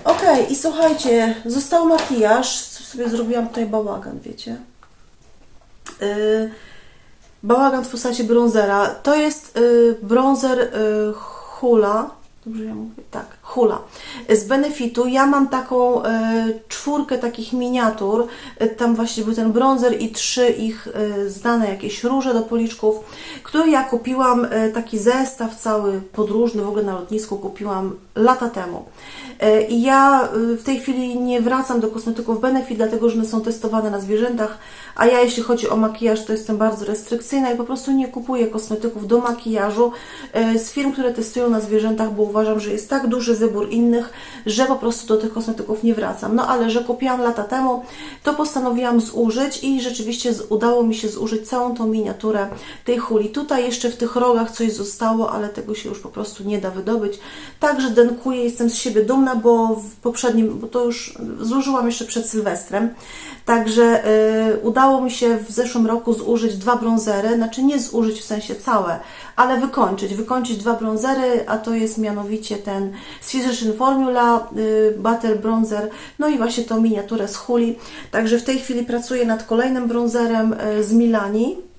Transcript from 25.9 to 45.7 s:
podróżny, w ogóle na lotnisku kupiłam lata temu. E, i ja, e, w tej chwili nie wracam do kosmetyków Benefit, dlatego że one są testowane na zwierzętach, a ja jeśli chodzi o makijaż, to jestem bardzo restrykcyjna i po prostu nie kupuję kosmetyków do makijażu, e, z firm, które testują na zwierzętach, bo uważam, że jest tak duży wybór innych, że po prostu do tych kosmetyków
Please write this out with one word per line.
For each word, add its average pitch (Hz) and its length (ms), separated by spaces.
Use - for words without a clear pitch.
podróżny, 214 600
w 196 60
ogóle 208 160
na 196 100
lotnisku 202 440
kupiłam 190 580
lata 240 340
temu. 180 360
E, 214 220
i 233 200
ja, 269 480
e, 233 40
w 226 60
tej 269 160
chwili 247 400
nie 247 220
wracam 254 380
do 214 80
kosmetyków 226 540
Benefit, 254 360
dlatego 226 320
że 220 60
one 220 120
są 220 140
testowane 220 480
na 202 100
zwierzętach, 214 580
a 226 100
ja 247 160
jeśli 233 220
chodzi 233 260
o - 60
makijaż, 220 500
to 214 60
jestem 220 260
bardzo 208 280
restrykcyjna 233 680
i 240 60
po 240 60
prostu 262 280
nie 269 160
kupuję 247 400
kosmetyków 220 600
do 226 100
makijażu, 233 760
e, 226 260
z - 120
firm, 277 200
które 254 220
testują 240 360
na 220 100
zwierzętach, 214 540
bo 208 100
uważam, 214 360
że 208 120
jest 208 180
tak 269 180
duży 233 280
wybór 208 340
innych, 233 440
że 220 200
po 269 100
prostu 233 320
do 220 100
tych 220 160
kosmetyków 220 500